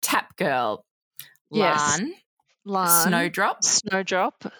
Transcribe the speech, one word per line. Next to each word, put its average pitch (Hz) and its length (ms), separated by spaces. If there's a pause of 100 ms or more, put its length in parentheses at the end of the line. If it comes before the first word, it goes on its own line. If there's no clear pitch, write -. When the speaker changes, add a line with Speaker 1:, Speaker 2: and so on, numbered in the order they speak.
Speaker 1:
Tap - 340
Girl, 127 480 (680)
Speaker 2:
Yes. 151 480
Speaker 1:
Lan, 285 140 (520)
Speaker 2:
Lan, 180 440
Speaker 1:
Snowdrop, 175 560
Speaker 2:
Snowdrop, 190 960